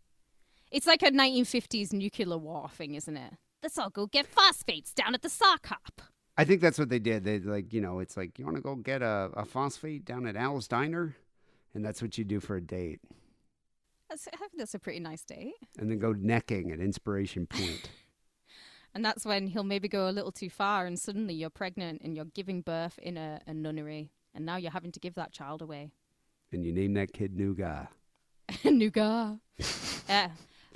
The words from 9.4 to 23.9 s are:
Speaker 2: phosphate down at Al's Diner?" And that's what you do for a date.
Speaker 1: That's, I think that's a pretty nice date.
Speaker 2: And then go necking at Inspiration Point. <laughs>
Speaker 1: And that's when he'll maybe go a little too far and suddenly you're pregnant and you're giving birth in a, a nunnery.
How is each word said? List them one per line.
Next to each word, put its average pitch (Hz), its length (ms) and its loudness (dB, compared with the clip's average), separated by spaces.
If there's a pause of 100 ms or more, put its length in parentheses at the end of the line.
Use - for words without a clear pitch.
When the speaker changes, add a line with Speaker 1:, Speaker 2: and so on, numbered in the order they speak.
Speaker 2:
phosphate 139 640 -4
down 123 200 -4
at 107 80 -4
Al's 127 320 -2
Diner?" 156 480 0 (600)
And 107 100 -4
that's 107 160 -6
what 117 160 -4
you 113 80 -2
do 101 160 0
for 101 160 -4
a 92 40 -2
date. 87 400 -6 (1080)
Speaker 1:
That's, - 240 -12
I 339 60 -12
think 403 180 -12
that's 247 180 -8
a 208 40 -8
pretty - 220 -8
nice 160 240 -10
date. 269 300 -12 (240)
Speaker 2:
And 104 120 -2
then 113 80 0
go 110 140 2
necking 101 600 0
at 80 80 -6
Inspiration 98 680 -2
Point. - 480 -4
<laughs> - 80 -20 (920)
Speaker 1:
And 226 100 -2
that's 214 200 -2
when 196 220 0
he'll 196 180 -2
maybe 196 240 -2
go 196 200 2
a 190 40 0
little 196 200 -4
too 180 180 -8
far 202 360 2
and 175 120 -4
suddenly 202 360 -4
you're 160 160 -6
pregnant 180 520 -6
and 160 120 -6
you're 156 120 -6
giving 185 340 -6
birth 165 420 -4
in 175 140 -8
a, 156 300 -8
a 156 80 -8
nunnery. 151 560 -6 (240)